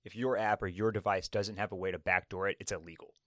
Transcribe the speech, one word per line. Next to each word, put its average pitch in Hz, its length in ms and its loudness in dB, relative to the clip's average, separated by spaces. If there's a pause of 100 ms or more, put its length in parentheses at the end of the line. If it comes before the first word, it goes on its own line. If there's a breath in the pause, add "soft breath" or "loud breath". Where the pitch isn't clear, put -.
if - 120 -16
your 120 220 2
app 107 260 2
or 101 40 0
your 98 240 2
device 98 360 0
doesn't 101 300 -2
have 101 140 -2
a 101 40 -8
way 92 160 -2
to 87 80 -4
backdoor 92 480 2
it, 98 120 0
it's - 120 -6
illegal. 82 420 -10 (140)